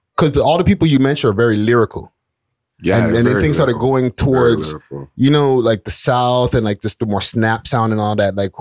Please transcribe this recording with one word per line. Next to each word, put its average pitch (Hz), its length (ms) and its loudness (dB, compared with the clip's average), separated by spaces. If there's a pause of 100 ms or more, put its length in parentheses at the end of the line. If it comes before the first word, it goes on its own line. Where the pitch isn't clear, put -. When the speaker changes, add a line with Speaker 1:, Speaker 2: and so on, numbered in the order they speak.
(180)
Speaker 1:
'cause 151 160 2
the, 135 100 0
all 151 140 2
the 180 60 0
people 180 240 2
you 139 120 2
mentioned 135 320 0
are 98 40 -2
very 113 220 2
lyrical. 107 560 0 (680)
Speaker 2:
Yeah, 117 160 0
Speaker 1:
And, 113 100 2
and 110 80 0 (120)
then 123 60 0
Speaker 2:
very 101 100 0
Speaker 1:
things 151 120 0
started 131 180 2
Speaker 2:
lyrical. 113 160 -2
Speaker 1:
going 131 140 0
Speaker 2:
Very 123 100 -2
Speaker 1:
towards, 120 600 0
Speaker 2:
lyrical. 69 420 -16
Speaker 1:
you 131 140 2
know, 143 260 2
like, 113 280 0
the - 80 -8
South 123 640 0
and, 120 100 0
like, 104 180 -4
just - 180 -6
the 117 60 -6
more 104 160 -2
snap 113 460 -2
sound 113 240 -2
and 107 100 -2
all 104 140 -2
that. 101 200 0
Like, 98 260 -4